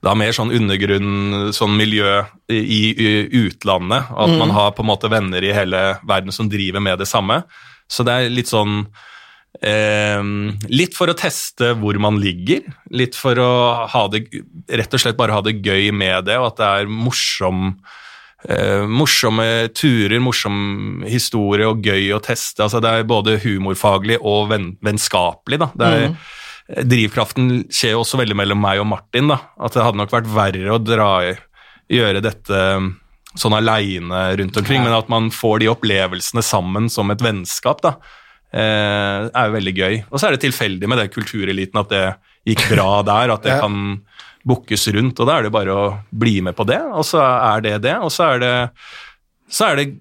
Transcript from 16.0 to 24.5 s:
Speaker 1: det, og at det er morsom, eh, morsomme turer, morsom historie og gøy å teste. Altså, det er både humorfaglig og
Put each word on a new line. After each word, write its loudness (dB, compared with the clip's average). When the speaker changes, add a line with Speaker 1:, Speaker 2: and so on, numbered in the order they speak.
Speaker 1:
det, 2
og 0
at -18
det 2
er 2
morsom, -2
eh, 0
morsomme 2
turer, 2
morsom -4
historie 0
og 0
gøy 2
å -2
teste. -4
Altså, 2
det 2
er -2
både 2
humorfaglig 0
og 2